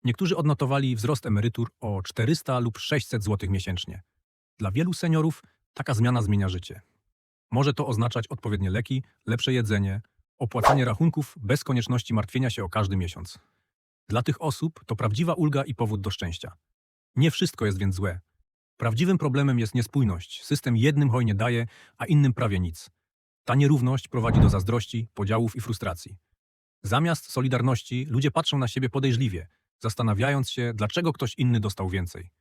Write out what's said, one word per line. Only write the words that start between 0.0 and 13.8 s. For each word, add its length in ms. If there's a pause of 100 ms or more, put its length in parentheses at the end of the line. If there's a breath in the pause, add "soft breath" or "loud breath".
Niektórzy 320
odnotowali 600
wzrost 300
emerytur 440 (100)
o 220
czterysta 560
lub 200
sześćset 460
złotych 260
miesięcznie. 520 (560)
Dla 120
wielu 220
seniorów 500 (320 soft breath)
taka 200
zmiana 280
zmienia 260
życie. 320 (720)
Może 240
to 120
oznaczać 420
odpowiednie 420
leki, 320 (240 soft breath)
lepsze 260
jedzenie, 480 (380)
opłacanie 460
rachunków 560
bez 240
konieczności 500
martwienia 360
się 140
o 40
każdy 280
miesiąc. 420 (720)